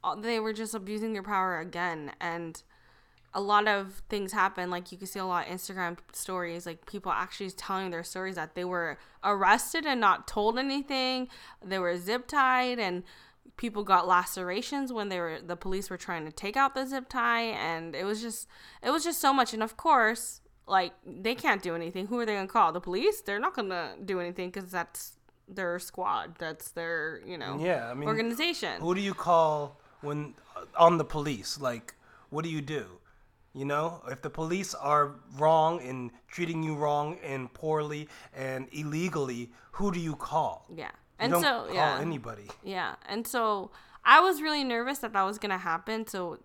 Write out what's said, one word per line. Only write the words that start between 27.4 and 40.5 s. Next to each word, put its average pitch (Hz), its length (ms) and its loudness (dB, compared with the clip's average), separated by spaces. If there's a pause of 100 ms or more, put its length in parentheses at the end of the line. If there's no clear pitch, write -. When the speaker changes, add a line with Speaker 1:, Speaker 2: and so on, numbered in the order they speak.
Speaker 2:
Yeah, 151 320 0
I 123 40 -8
mean, 143 140 -4
Speaker 1:
organization. 233 720 -2
Speaker 2:
who 170 140 0
do 190 60 0
you 196 140 -2
call 156 640 2 (220)
when, 147 320 -6 (220)
uh, - 100 -12 (100)
on 170 220 10
the 156 60 2
police? 147 560 -4
Like, 120 340 -6 (360)
what 156 140 -4
do 170 60 -4
you 156 120 -2
do? 123 380 -8 (560)
You 135 100 -4
know, 156 420 0
if 135 120 -8
the 156 100 -8
police 175 440 -4
are 143 380 4 (260)
wrong 160 420 6
and 127 300 -6 (160)
treating 165 380 -2
you 156 100 0
wrong 147 480 0
and 135 320 -6
poorly 151 540 -2 (260)
and 131 380 -6
illegally, 147 800 -2 (200)
who 202 200 0
do 175 80 -2
you 160 160 -2
call? 143 580 -2